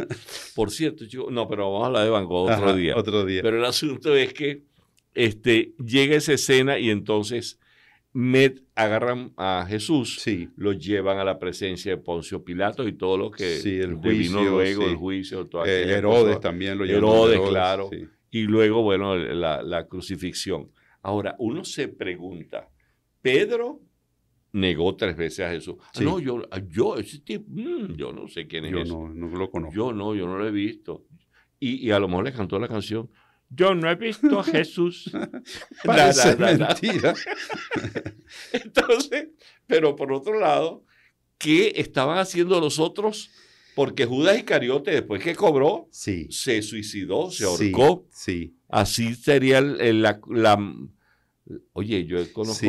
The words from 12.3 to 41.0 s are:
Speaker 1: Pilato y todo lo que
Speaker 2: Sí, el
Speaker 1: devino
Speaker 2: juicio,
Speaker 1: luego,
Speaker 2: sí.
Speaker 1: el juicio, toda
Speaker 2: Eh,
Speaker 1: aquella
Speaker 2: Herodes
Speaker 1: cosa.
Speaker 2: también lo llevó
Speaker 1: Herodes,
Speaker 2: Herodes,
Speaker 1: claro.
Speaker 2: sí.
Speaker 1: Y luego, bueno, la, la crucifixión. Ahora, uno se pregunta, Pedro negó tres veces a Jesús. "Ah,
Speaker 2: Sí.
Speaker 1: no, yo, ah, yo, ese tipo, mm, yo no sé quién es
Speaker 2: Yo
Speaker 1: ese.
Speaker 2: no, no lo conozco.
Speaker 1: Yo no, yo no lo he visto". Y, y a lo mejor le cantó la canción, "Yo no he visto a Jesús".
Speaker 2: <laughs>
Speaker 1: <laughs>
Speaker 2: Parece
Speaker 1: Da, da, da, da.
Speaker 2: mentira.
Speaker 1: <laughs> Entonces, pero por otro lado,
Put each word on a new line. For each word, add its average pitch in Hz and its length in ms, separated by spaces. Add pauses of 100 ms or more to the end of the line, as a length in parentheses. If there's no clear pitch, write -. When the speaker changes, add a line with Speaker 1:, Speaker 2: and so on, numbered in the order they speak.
Speaker 1:
Pilato 101 420
y 98 60
todo 92 260
lo 107 140
que 87 260
Speaker 2:
Sí, 95 220
el 87 200
Speaker 1:
devino 101 380
Speaker 2:
juicio, 98 140
Speaker 1:
luego, 95 320
Speaker 2:
sí. 95 40
Speaker 1:
el 85 80
juicio, 95 500
toda 85 220
Speaker 2:
Eh, 92 120
Speaker 1:
aquella 95 180
Speaker 2:
Herodes 107 380
Speaker 1:
cosa. - 40
Speaker 2:
también 95 380
lo 101 60
llevó 101 140
Speaker 1:
Herodes, 110 360
Speaker 2:
Herodes, 98 160
Speaker 1:
claro. 95 400
Speaker 2:
sí. 87 140 (240)
Speaker 1:
Y 113 140
luego, 110 400
bueno, 98 340
la, 78 460
la 82 240
crucifixión. 87 840 (300)
Ahora, 98 380
uno 120 260
se - 240
pregunta, 87 800 (540)
Pedro 226 580 (720)
negó 92 440
tres 90 200
veces 85 300
a 85 40
Jesús. 85 300
"Ah, - 140
Speaker 2:
Sí. - 100
Speaker 1:
no, 175 140
yo, 123 320
ah, 98 180
yo, 139 300
ese 143 220
tipo, 208 280
mm, 233 480
yo 67 160
no - 160
sé 80 180
quién 80 200
es 78 60
Speaker 2:
Yo 87 80
Speaker 1:
ese. 85 120
Speaker 2:
no, 80 160
no 82 200
lo 92 220
conozco. 80 240
Speaker 1:
Yo 117 180
no, 104 220
yo 92 120
no 92 100
lo 104 100
he 113 40
visto". 101 540 (560)
Y, 127 260
y 110 60
a 101 60
lo 101 100
mejor 90 160
le 135 80
cantó 98 260
la 117 100
canción, 110 400 (400)
"Yo 180 260
no 165 160
he 175 40
visto 226 460
a - 40
Jesús". 175 680
Speaker 2:
<laughs> - 320 (120)
Speaker 1:
<laughs> - 280
Speaker 2:
Parece 147 500
Speaker 1:
Da, - 0
da, - 180
da, 156 60
da. - 100
Speaker 2:
mentira. - 460 (600)
Speaker 1:
<laughs> - 800
Entonces, 247 760 (380)
pero 156 300
por 135 160
otro 165 260
lado, 160 460 (540)